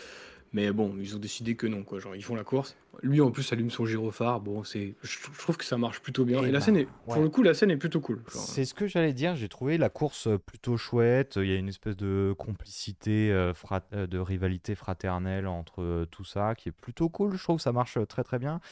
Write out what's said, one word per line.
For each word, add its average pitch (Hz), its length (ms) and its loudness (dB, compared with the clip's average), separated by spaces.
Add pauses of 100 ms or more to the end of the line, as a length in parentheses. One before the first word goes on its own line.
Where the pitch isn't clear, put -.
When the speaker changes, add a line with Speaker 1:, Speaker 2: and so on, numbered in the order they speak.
(540)
Speaker 1:
mais... 104 180 0
bon, 101 260 0
ils 98 160 -8
ont 104 40 -6
décidé 113 380 -4
que 117 100 -4
non, 104 180 -4
quoi. 101 160 -10
Genre, 95 160 -12
ils 98 80 -12
font 120 100 -6
la 110 80 -6
course. 135 320 -2 (280)
Lui, 143 180 4
en 135 100 8
plus, 127 220 -2
allume 117 180 0
son 117 140 -2
gyrophare. 113 560 0
Bon, 104 240 -6
c'est, 101 380 -6
je, - 160 -10 (120)
je - 80 -18
trouve - 200 -2
que - 80 -8
ça 127 100 -2
marche 117 240 -2
plutôt 131 240 0
bien. 123 180 2
Speaker 2:
Eh - 60 2
Speaker 1:
Et - 20 2
la 139 80 4
Speaker 2:
ben, - 60 0
Speaker 1:
scène 208 140 6
est, 135 80 2 (180)
pour 117 120 -2
Speaker 2:
ouais. 151 40 4
Speaker 1:
le 156 80 6
coup, 254 140 4
la 196 100 10
scène 214 180 6
est 160 60 4
plutôt 160 240 0
cool. 117 220 -4 (100)
Genre. - 100 -8
Speaker 2:
C'est - 220 0
ce 127 80 -8
que 208 140 -2
j'allais 165 260 2
dire. 156 240 0
J'ai 110 140 -4
trouvé - 260 -2
la 127 140 4
course, - 360 -4
euh, 107 120 4
plutôt - 400 -4
chouette. 120 580 4
Il 98 120 2
y 95 40 2
a 95 40 2
une 95 120 -2
espèce 98 300 -6
de 98 400 2
complicité, 107 920 -2
euh, 92 220 2
frat-, 92 300 -6 (100)
euh, 101 140 -4
de 90 120 -4
rivalité 92 560 -2
fraternelle 95 720 -4
entre, 87 360 -6
euh, 85 240 0
tout 95 180 -14
ça, 104 300 -2
qui - 160 -10
est - 20 -10
plutôt - 380 -4
cool. 202 260 -2
Je 185 60 -8
trouve 170 140 0
que 156 60 -4
ça 127 100 0
marche, 123 260 0
euh, 107 80 0
très, - 180 -4
très - 140 -4
bien. 147 200 -4 (140)